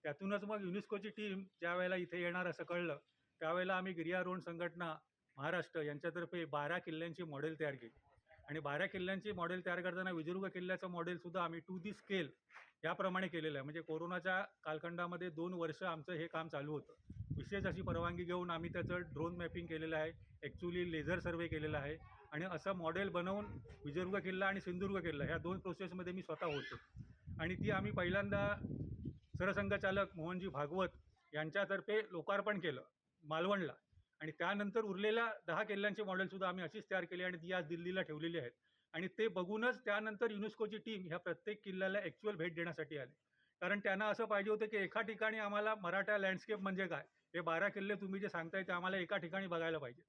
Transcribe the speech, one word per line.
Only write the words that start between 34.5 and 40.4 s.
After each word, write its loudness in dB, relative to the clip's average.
उरलेल्या 2
दहा 2
किल्ल्यांचे 0
मॉडेलसुद्धा 0
आम्ही 0
अशीच -6
तयार 2
केली -4
आणि 0
ती -4
आज 2
दिल्लीला 0
ठेवलेली 0
आहेत. -4
आणि -2
ते 6
बघूनच 0
त्यानंतर 2
युनेस्कोची -2